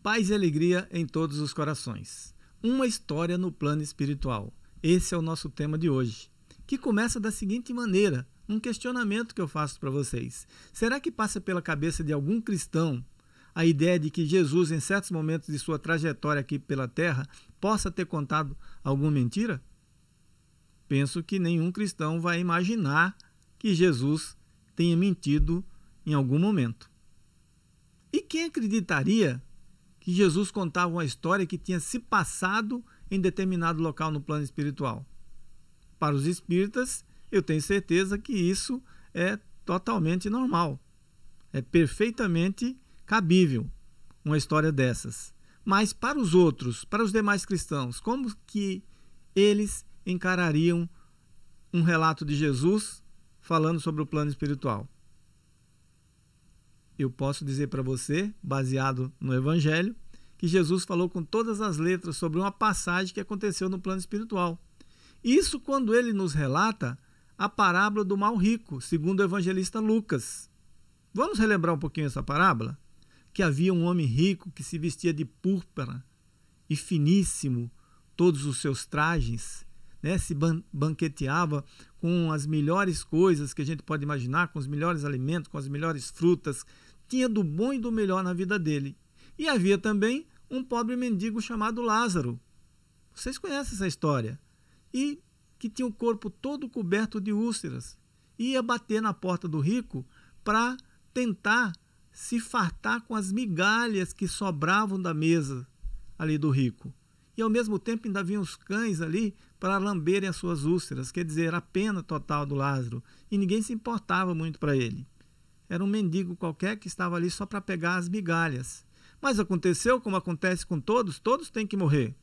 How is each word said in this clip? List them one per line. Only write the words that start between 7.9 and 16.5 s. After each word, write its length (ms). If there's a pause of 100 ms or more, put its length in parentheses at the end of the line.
um 120
questionamento 760
que 60
eu 60
faço 320
pra 120
vocês. 560 (260)
Será 260
que 120
passa 280
pela 220
cabeça 420
de 80
algum 300
cristão 640 (480)
a 100
ideia 360
de 100
que 160
Jesus, 460
em 80
certos 320
momentos 380
de 100
sua 180
trajetória 600
aqui 180